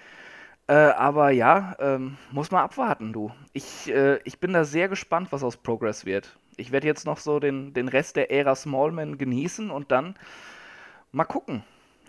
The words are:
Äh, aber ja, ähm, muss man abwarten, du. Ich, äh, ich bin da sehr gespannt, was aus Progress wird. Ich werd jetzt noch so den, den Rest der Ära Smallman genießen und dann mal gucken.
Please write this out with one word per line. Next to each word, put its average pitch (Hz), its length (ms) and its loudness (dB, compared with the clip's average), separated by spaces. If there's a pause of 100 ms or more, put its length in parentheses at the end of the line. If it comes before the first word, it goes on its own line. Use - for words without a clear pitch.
(680)
Äh, 139 60 4
aber 143 560 6
ja, 151 500 4
ähm, 135 380 -4 (140)
muss 143 200 -6
man 185 120 2
abwarten, 147 500 -4
du. 107 180 -8 (220)
Ich, - 360 -12
äh, 139 340 4
ich - 160 -16
bin 180 120 -4
da 170 140 4
sehr 160 240 0
gespannt, 180 420 -4
was 139 120 -6
aus 120 120 -4
Progress 113 500 -6
wird. 95 320 -6 (200)
Ich 120 160 -12
werd 139 100 0
jetzt 151 220 -2
noch 151 140 -6
so 147 200 -2
den, 139 340 -4
den 127 140 -2
Rest 131 300 0
der - 140 0
Ära 139 240 2
Smallman 151 640 -4
genießen 139 520 -4
und 143 220 -6
dann 147 240 0 (960)
mal 143 120 0
gucken. 131 380 -8 (460)